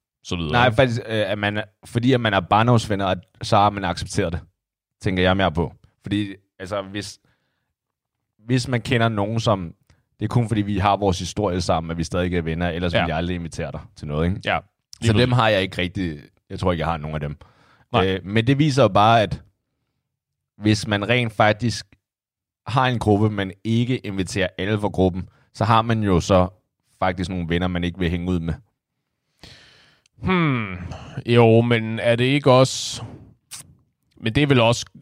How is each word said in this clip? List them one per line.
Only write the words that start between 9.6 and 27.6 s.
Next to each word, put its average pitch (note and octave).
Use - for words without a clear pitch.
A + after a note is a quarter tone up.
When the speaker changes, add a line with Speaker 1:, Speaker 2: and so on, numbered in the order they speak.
Speaker 2:
det G#2
er G#2
kun A#2+
fordi, G#2
vi G2+
har G2
vores F#2+
historie F#2
sammen, E2+
at E2+
vi E2
stadig F2+
er F2
venner, E2
ellers E2+
Speaker 1:
Ja. A2+
Speaker 2:
ville E2
jeg D#2
aldrig F2
invitere E2
dig D2+
til -
noget, D#2
ikke? G2
Speaker 1:
Ja, G2
lige -
Speaker 2:
Så A2+
Speaker 1:
præcis. A#2
Speaker 2:
dem B2+
har A#2+
jeg G2+
ikke F#2+
rigtig, F2+
jeg G2
tror F2+
ikke, E2+
jeg D2+
har E2+
nogen D#2
af E2
dem. D2+
Speaker 1:
Nej. G2
Speaker 2:
Øh, F#2+
men A2
det C3+
viser C#3
jo A2+
bare, G#2+
at F#2+
hvis G#2
man G2+
rent A#2+
faktisk G#2+
har C3
en B2
gruppe, G#2+
man G2
ikke A#2
inviterer F#2+
alle G2+
fra G2+
gruppen, F2+
så A2
har A2+
man A2+
jo F#2+
så F#2
faktisk F#2
nogle F2
venner, F2